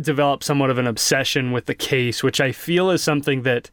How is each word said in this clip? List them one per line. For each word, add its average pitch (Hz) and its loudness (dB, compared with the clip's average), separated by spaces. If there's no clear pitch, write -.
developed 143 0
somewhat 139 2
of 123 0
an 123 0
obsession 131 0
with 123 -2
the - -4
case, 120 -2
which 135 0
I 131 2
feel 175 0
is 170 0
something 139 0
that 123 -2